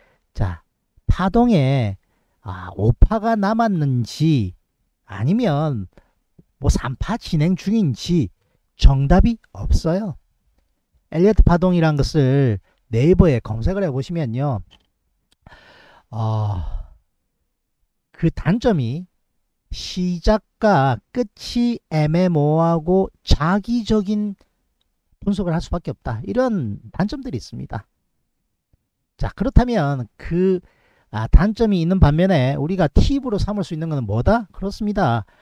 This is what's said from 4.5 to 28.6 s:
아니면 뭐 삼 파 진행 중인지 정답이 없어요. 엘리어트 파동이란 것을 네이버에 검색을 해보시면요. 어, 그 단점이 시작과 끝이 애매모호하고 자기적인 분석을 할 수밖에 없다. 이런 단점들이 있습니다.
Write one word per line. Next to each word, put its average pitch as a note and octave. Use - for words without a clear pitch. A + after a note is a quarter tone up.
아니면 C#3+
뭐 B2+
삼 -
파 G#3+
진행 E3+
중인지 F3
정답이 C#3
없어요. E3+
엘리어트 F#3+
파동이란 F3
것을 C3+
네이버에 D3+
검색을 C#3
해보시면요. C3+
어, A2
그 D#3+
단점이 F3
시작과 F3+
끝이 A#3+
애매모호하고 E3
자기적인 G#3
분석을 F#3
할 E3
수밖에 E3+
없다. A#2
이런 G3+
단점들이 B3
있습니다. B2